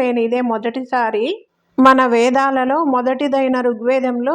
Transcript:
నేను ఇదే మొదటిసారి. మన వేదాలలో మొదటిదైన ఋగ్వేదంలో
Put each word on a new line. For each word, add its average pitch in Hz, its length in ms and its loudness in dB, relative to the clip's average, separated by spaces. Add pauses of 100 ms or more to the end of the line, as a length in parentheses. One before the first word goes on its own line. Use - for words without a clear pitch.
నేను 240 240 0
ఇదే 247 160 -2 (100)
మొదటిసారి. 233 720 -4 (520)
మన 262 280 6
వేదాలలో 254 680 2 (100)
మొదటిదైన 262 760 0
ఋగ్వేదంలో 247 720 -2